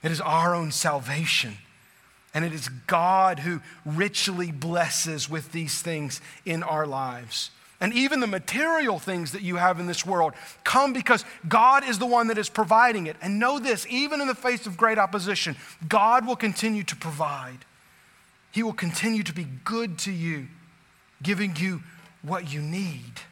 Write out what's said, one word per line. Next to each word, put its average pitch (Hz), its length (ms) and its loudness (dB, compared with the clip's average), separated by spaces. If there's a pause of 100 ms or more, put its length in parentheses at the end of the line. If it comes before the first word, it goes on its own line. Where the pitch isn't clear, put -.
It 160 100 -2
is 156 80 -4
our 170 360 4
own 165 160 -2
salvation. 139 880 -2 (720)
And 156 100 0
it 170 80 -2
is 147 160 -8
God 175 720 2
who 165 220 -4 (240)
richly 180 680 -2
blesses 156 800 -2
with 151 220 -6
these 165 300 -4
things 151 380 -4 (240)
in 165 200 -2
our 156 240 0
lives. 127 640 -6 (280)
And 202 140 0
even 269 260 2
the 247 80 2
material 247 680 0
things 170 360 -4
that 202 80 -6
you 180 160 -2
have 175 220 4
in 175 80 -4
this 175 180 -4
world 175 280 2 (300)
come 269 300 4
because 240 300 2 (240)
God 247 360 8
is 240 160 -2
the 240 60 0
one 240 220 4
that 220 100 0
is 208 120 -2
providing 220 580 4
it. 156 140 -8
And 202 180 -2
know 262 200 2
this, 233 300 -2
even 285 300 0
in 277 80 -2
the 254 80 -2
face 247 300 -2
of 185 120 -8
great 220 200 4
opposition, 185 580 0 (320)
God 220 380 6
will 247 100 0
continue 214 480 -2
to - 120 -8
provide. 143 640 -6 (920)
He 220 120 0
will 220 100 0
continue 208 500 0
to 165 100 -6
be 165 140 -6 (160)
good 226 360 -4
to 196 120 -4
you, 165 360 -4 (760)
giving 185 340 -2
you 175 280 -2 (380)
what 175 300 -6
you 147 100 -6
need 151 600 -6 (100)